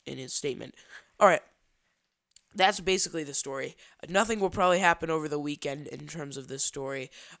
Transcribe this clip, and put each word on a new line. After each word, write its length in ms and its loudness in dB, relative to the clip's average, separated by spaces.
in 120 -12
his 160 -10
statement. 420 -6
All 80 8
right. 140 2
That's 280 4
basically 420 0
the 100 -10
story. 440 -4
Nothing 320 2
will 80 2
probably 300 4
happen 300 2
over 200 -2
the 100 -2
weekend 480 -6
in 180 -12
terms 300 -10
of 140 -12
this 160 -4
story. 460 -6